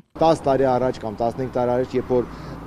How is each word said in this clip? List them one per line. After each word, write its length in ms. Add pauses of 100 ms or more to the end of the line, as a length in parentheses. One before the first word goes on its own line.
(140)
Տաս 300
տարի 240
առաջ 340
կամ 160
տասնհինգ 360
տարի 200
առաջ, 240
երբ 160
որ 160 (380)